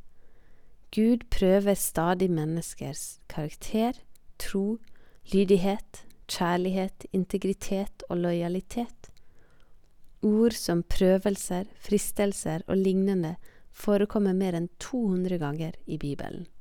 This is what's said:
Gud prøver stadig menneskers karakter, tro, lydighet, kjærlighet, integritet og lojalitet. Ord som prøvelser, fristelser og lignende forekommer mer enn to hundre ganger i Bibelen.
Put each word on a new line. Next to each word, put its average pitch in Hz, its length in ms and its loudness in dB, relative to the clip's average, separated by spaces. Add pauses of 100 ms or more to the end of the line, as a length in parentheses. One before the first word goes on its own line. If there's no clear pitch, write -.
(920)
Gud 233 400 4
prøver 196 480 6
stadig 180 480 0
menneskers 160 960 -4 (100)
karakter, 214 720 -4 (340)
tro, 202 460 -4 (500)
lydighet, 196 720 2 (260)
kjærlighet, 185 840 -2
integritet 190 960 -2
og 175 160 -2
lojalitet. 175 880 -4 (1120)
Ord 220 320 4
som 170 240 0
prøvelser, 190 960 2
fristelser 202 880 -2
og 190 160 2
lignende 190 540 2 (340)
forekommer 202 640 2
mer 185 240 0
enn 170 80 -2 (160)
to 247 240 -2
hundre 180 320 0
ganger 156 480 -4
i 156 160 -6
Bibelen. 147 460 -6 (120)